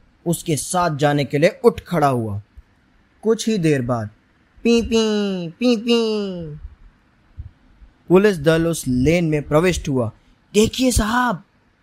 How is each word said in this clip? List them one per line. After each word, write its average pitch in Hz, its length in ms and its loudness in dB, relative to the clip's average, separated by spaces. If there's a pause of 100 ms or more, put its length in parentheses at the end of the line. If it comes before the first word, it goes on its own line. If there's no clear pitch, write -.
(260)
उसके 170 300 -2
साथ 175 400 -2
जाने 143 280 0
के 143 140 -4
लिए 175 260 2
उठ 233 160 2
खड़ा 151 280 0
हुआ। 110 340 -4 (800)
कुछ 220 260 -2
ही 220 100 0
देर 156 240 0
बाद 117 280 -6 (520)
पी 233 200 4
पी, 208 680 -2
पी 233 280 0
पी। 214 680 -2 (1600)
पुलिस 190 300 4
दल 160 280 2
उस 165 220 -4
लेन 156 360 2
में 151 240 -2
प्रविष्ट 165 400 2
हुआ। 123 220 -2 (440)
"देखिए 247 360 2
साहब, 233 540 -2 (380)